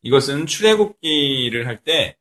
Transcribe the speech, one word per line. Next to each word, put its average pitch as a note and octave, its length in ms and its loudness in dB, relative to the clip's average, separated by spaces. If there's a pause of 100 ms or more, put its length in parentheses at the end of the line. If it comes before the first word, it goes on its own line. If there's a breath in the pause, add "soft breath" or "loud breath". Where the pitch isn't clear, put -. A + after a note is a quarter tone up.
이것은 C#3 420 0
출애굽기를 D3 1200 0
할 A2+ 160 -10
때 C#3+ 380 -2